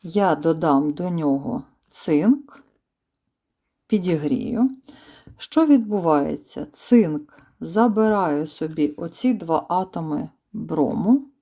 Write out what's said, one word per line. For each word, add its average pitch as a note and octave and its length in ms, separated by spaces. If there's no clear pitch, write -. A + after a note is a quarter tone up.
Я F3+ 340
додам D3+ 560
до F3+ 180
нього C#3+ 520
цинк, F#3+ 720
підігрію. F3 840
Що - 280
відбувається? E3+ 1040
Цинк D#3+ 680
забирає G3 880
собі D#3 420
оці E3+ 460
два E3 340
атоми E3 600
брому D#3+ 720